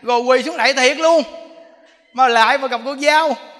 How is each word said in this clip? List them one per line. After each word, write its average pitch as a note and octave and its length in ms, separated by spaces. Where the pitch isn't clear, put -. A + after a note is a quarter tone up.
rồi A#3+ 180
quỳ B3+ 240
xuống D#4+ 120
lạy C4 180
thiệt C4 240
luôn, D#4+ 260
mà B3+ 140
lại A#3 300
mà C4+ 100
gặp A#3+ 180
con C#4 160
dao. D4 360